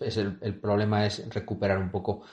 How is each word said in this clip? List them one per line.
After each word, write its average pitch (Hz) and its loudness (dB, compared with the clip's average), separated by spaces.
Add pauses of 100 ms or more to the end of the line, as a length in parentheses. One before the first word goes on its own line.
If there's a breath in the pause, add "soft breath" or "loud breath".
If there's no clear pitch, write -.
es 113 -2
el, 101 0
el 101 -4
problema 104 4
es - -4
recuperar 98 0
un 92 -2
poco 98 -4